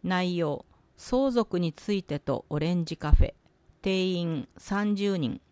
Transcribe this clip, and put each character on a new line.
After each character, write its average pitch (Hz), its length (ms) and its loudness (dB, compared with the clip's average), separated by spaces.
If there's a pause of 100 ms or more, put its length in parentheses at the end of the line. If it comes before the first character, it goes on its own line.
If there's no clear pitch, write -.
内 180 340 0
容、 156 280 -2 (320)
相 269 340 0
続 220 300 0
に 170 120 0
つ - 200 -4
い 196 100 0
て 147 160 -6
と - 300 -2
オ 151 100 -2
レ 165 160 0
ン 175 100 0
ジ 160 120 -8
カ 147 160 2
フ - 120 8
ェ。 - 100 -4 (480)
定 185 240 0
員 170 500 -4
三 208 400 -2
十 196 200 0
人。 156 240 -2 (120)